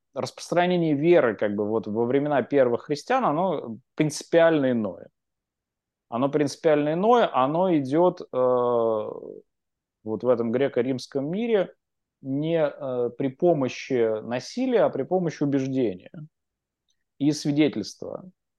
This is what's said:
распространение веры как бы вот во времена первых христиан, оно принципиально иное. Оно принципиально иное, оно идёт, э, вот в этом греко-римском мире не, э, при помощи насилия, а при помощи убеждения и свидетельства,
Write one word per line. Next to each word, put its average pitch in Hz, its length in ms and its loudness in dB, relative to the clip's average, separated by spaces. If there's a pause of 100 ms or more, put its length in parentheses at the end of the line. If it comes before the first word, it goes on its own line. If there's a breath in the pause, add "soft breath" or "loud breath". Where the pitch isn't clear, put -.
(140)
распространение 165 800 0
веры 143 420 4
как 104 200 -2
бы 104 100 -2
вот 107 220 -2
во 110 180 -2
времена 139 360 0
первых 123 420 0
христиан, 240 420 -2
оно 147 520 -2 (180)
принципиально 156 760 2
иное. 101 380 -4 (1000)
Оно 123 200 0
принципиально 151 640 0
иное, 214 380 4
оно 160 440 2
идёт, 160 460 2
э, - 40 -16 (1800)
вот 107 200 -6
в 123 40 2
этом 117 240 2
греко-римском 131 760 -2
мире 214 440 -2 (480)
не, 147 380 -2
э, 127 580 -2
при 139 100 -2
помощи 127 960 0
насилия, 208 600 -2
а 135 60 2
при 135 140 -4
помощи 175 400 -2
убеждения 131 680 -2 (1080)
и 147 140 2
свидетельства, 147 1000 -2 (280)